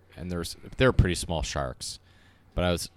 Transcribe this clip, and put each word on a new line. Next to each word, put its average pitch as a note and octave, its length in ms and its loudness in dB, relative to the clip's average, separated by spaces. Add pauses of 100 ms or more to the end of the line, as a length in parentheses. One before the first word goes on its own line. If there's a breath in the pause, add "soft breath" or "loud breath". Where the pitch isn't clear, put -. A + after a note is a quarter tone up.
(180)
and F2+ 140 -10
there's, E2+ 260 -6 (180)
they're C3 160 6
pretty F2+ 240 4
small D#2+ 280 -2
sharks, - 560 -6 (560 soft breath)
but F2 100 0
I F2+ 60 4
was E2+ 260 -2